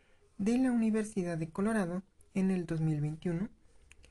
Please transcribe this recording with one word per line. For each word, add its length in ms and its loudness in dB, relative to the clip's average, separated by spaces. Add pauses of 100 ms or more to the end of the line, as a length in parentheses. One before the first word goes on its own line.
(400)
de 180 2
la 140 4
Universidad 640 0
de 140 -6
Colorado 500 0 (320)
en 160 2
el 160 0
dos 160 -2
mil 200 2
veintiuno. 480 -4 (600)